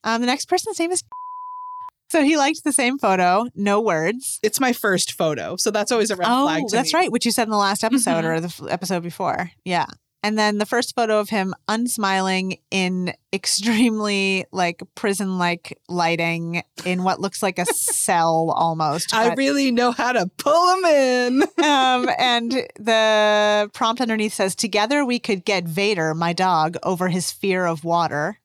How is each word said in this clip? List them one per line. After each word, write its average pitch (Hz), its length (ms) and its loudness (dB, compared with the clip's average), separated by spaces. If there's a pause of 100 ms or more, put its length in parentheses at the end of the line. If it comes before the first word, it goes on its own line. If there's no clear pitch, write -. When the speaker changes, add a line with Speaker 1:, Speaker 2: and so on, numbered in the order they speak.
Speaker 1:
Um, 226 180 0
the 240 60 0
next 254 180 -2
person's 370 320 -2
name 339 140 -2
is 359 120 -2 (1080)
So 330 100 2
he 302 160 4
liked 294 260 0
the 285 100 -2
same 262 260 0
photo, 190 560 2
no 202 260 2
words. 202 600 -2
Speaker 2:
It's 214 160 -2
my 262 140 2
first 196 400 0
photo, 147 420 -2
so 202 160 0
that's 208 200 -2
always 220 200 0
a 202 40 -2
red 180 140 -2
Speaker 1:
Oh, 254 160 4
Speaker 2:
flag 311 220 0
to 202 80 -2
Speaker 1:
that's 262 180 0
Speaker 2:
me. 320 60 4
Speaker 1:
right, 370 120 2
which 233 140 -2
you 233 60 2
said 233 120 0
in 220 60 -2
the 214 80 0
last 202 260 0
episode 220 400 2
Speaker 2:
Mm-hmm. 165 40 0
Speaker 1:
or 165 140 0
the 175 60 -6
f-, 170 220 -12
episode 180 320 -4
before. 175 500 -4 (120)
Yeah. 175 240 -2 (340)
And 214 180 0
then 208 180 2
the 208 80 0
first 233 300 -2
photo 220 240 2
of 208 100 -2
him 190 240 -2 (140)
unsmiling 190 920 0 (140)
in 180 420 0 (560)
extremely, 208 840 0
like, 175 300 -2 (140)
prison-like 185 840 -2 (100)
lighting 170 760 -2 (220)
in 180 180 -2
what 185 160 0
looks 190 240 -4
like 185 160 -2
a 175 60 -2
Speaker 2:
<laughs> - 80 -2
Speaker 1:
cell 165 840 0
almost, 160 580 -2
Speaker 2:
I 226 160 2
Speaker 1:
but 233 80 -2
Speaker 2:
really 277 340 2
know 240 200 2
how 240 200 -2
to 208 160 0 (100)
pull 349 400 4
him 381 80 -2
in. 254 680 4
<laughs> - 140 -4
Speaker 1:
Um, 262 440 2 (100)
and 233 320 2 (280)
the 214 960 4
prompt 240 280 0
underneath 220 320 -2
says, 190 220 -2
"Together 220 480 0
we 247 160 0
could 196 260 -2
get 190 200 0
Vader, 165 480 0
my 170 200 0
dog, 170 500 2
over 185 260 0
his 175 220 -2
fear 185 340 0
of 165 180 -2
water." 170 600 -2